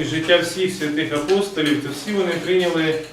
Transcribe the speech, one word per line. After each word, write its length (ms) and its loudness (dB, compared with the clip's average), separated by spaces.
і 40 -2
життя 340 2
всіх 360 0
святих 380 -2
апостолів, 720 0
то 100 -6
всі 200 -6
вони 200 0
прийняли 500 2